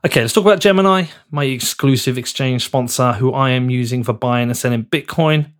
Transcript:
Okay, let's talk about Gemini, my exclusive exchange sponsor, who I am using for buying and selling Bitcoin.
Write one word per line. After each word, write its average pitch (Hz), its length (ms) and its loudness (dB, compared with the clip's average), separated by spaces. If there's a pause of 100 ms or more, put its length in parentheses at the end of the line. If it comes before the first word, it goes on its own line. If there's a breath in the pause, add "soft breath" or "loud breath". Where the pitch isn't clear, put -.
Okay, 139 140 2
let's 113 120 -2
talk 208 120 2
about 196 160 4
Gemini, 190 460 2 (260 loud breath)
my 147 100 -2
exclusive 131 720 0
exchange 127 480 -4
sponsor, 123 500 0
who 127 180 0
I 135 180 0
am 127 180 0
using 123 360 -2
for 120 80 -2
buying 123 360 -2
and 120 80 -4
selling 120 280 -2
Bitcoin. 156 760 0